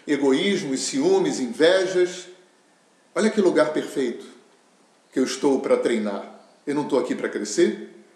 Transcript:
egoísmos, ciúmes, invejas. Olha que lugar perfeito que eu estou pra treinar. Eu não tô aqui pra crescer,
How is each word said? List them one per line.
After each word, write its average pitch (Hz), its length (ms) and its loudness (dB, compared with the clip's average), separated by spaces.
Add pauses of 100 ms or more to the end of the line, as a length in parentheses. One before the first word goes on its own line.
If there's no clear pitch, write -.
egoísmos, 143 760 0
ciúmes, 151 600 0
invejas. 180 880 0 (840)
Olha 214 140 0
que 214 120 0
lugar 156 320 4
perfeito 131 520 -4 (880)
que - 60 -2
eu 131 60 4
estou 135 360 0
pra 127 160 2
treinar. 104 640 -4 (260)
Eu 143 80 -4
não 147 100 -2
tô 139 140 -2
aqui 131 160 -2
pra - 140 -4
crescer, 170 640 -2 (240)